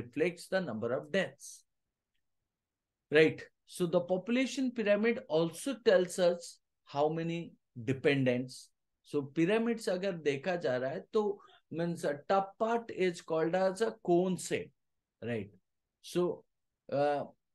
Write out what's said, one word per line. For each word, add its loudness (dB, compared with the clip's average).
reflects -4
the 0
number -4
of -10
deaths, -4
right? 6
So -2
the 2
population 0
pyramid 2
also 0
tells 4
us 0
how 4
many -4
dependents। 2
So 0
pyramids 0
अगर -2
देखा -2
जा 0
रहा -2
है -6
तो 0
मीन्स -2
top 0
part 0
is 0
called 0
as 0
a 0
cone 4
से, -4
right? -4
So, -2
uh, 0